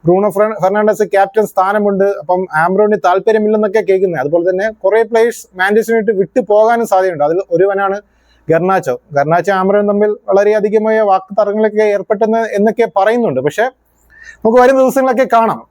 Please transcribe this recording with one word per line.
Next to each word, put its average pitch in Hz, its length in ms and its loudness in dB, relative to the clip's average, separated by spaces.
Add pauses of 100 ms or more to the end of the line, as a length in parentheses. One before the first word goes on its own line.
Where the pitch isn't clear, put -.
ബ്രൂണോ 190 240 2
ഫെർ-, 214 240 -2
ഫെർണാണ്ടസ് 208 500 0
ക്യാപ്റ്റൻ 196 420 0
സ്ഥാനമുണ്ട്. 196 580 -2
അപ്പം 185 520 -2
ആംബ്രോന് 190 400 0 (100)
താല്പര്യമില്ലെന്നൊക്കെ 214 720 0
കേൾക്കുന്നത്. 185 420 0
അതുപോലെ 170 280 0
തന്നെ 196 220 -2
കുറെ 214 320 0
പ്ലേയേഴ്സ് 226 440 -2 (100)
മാഞ്ചസ്റ്റർ 208 380 0
യുണൈറ്റഡ് 208 220 -2
വിട്ടു 196 220 -2
പോകാനും 220 480 2
സാധ്യതയുണ്ട്. 185 360 0
അതിൽ 165 180 0 (100)
ഒരുവനാണ് 196 500 0 (480)
ഗർണാച്ചോ. 165 520 0 (120)
ഗർണാച്ചോ 165 400 2
ആംബ്രോയും 202 340 0
തമ്മിൽ 208 240 0
വളരെയധികമായ 208 920 0
വാക്ക് 196 380 0
തർക്കങ്ങളൊക്കെ 214 440 0
ഏർപ്പെട്ടെന്ന്, 214 540 -2
എന്നൊക്കെ 220 500 0 (100)
പറയുന്നുണ്ട്. 202 420 0
പക്ഷേ 147 240 -2
നമുക്ക് - 1000 -4
വരും 262 160 4
ദിവസങ്ങളൊക്കെ 262 560 0
കാണാം. 220 380 0